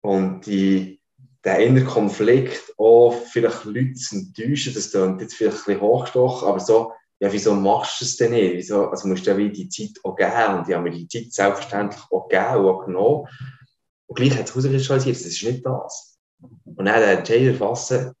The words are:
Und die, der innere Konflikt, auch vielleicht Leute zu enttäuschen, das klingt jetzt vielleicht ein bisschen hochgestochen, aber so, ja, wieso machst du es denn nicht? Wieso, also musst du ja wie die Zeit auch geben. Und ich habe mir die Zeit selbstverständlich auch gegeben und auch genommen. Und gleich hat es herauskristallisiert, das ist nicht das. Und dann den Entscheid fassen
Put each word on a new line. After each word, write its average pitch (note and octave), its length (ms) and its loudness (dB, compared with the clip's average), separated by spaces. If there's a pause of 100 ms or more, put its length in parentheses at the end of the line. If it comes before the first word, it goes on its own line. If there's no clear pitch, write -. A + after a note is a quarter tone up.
Und F#2+ 440 -2
die, F#2+ 560 0 (420)
der F#2+ 160 0
innere B2+ 260 6
Konflikt, A#2 920 0
auch A#2 360 8
vielleicht A2+ 520 -4
Leute B2+ 280 -4
zu - 220 -10
enttäuschen, A#2 580 -6
das G#2 180 -8
klingt F#2+ 300 0
jetzt - 140 -12
vielleicht G#2 220 -2
ein - 80 -12
bisschen G2+ 160 -2
hochgestochen, B2+ 640 2
aber G2 120 0
so, A2+ 320 2 (280)
ja, G2+ 120 0
wieso G2+ 220 0
machst G2+ 480 0
du B2 40 -6
es - 120 -6
denn A#2 140 2
nicht? G2 240 2
Wieso, G2 320 -2
also - 200 -6
musst F#2 200 -2
du G2+ 40 2
ja F#2+ 60 2
wie G#2 140 0
die F#2 180 -10
Zeit - 340 -12
auch F#2 120 -8
geben. G2+ 420 0
Und E2+ 100 -6
ich F#2 60 -2
habe F2 160 -2
mir - 20 -6
die E2+ 160 -12
Zeit - 240 -10
selbstverständlich G2+ 800 -2
auch F#2 180 -4
gegeben F#2+ 280 0
und G2 100 4
auch F#2 200 2
genommen. G2+ 420 0 (800)
Und A#2 80 -14
gleich C3 200 2
hat A2+ 100 -4
es - 100 -12
herauskristallisiert, C3 640 0
das - 80 -14
ist E2+ 180 -10
nicht B2+ 220 -4
das. - 540 -10 (220)
Und - 440 -12
dann A2 160 4
den G2+ 180 4
Entscheid A#2+ 360 4
fassen B2+ 640 -4